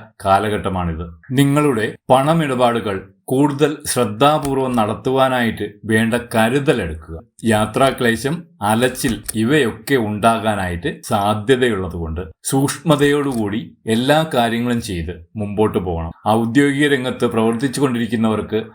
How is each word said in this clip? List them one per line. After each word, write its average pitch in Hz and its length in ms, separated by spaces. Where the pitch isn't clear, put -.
കാലഘട്ടമാണിത്. 92 880
നിങ്ങളുടെ 139 640
പണമിടപാടുകൾ 123 1040
കൂടുതൽ 143 520
ശ്രദ്ധാപൂർവം 135 920
നടത്തുവാനായിട്ട് 120 960
വേണ്ട 110 300
കരുതലെടുക്കുക. 110 840
യാത്രാക്ലേശം, 120 1000
അലച്ചിൽ 117 600
ഇവയൊക്കെ 120 600
ഉണ്ടാകാനായിട്ട് 104 1080
സാധ്യതയുള്ളതുകൊണ്ട് 101 1160
സൂക്ഷ്മതയോടുകൂടി 139 1300
എല്ലാ 135 480
കാര്യങ്ങളും 117 480
ചെയ്ത് 85 440
മുമ്പോട്ട് 104 420
പോകണം. 87 320
ഔദ്യോഗിക 139 640
രംഗത്ത് 127 340
പ്രവർത്തിച്ചു 117 540
കൊണ്ടിരിക്കുന്നവർക്ക് 113 800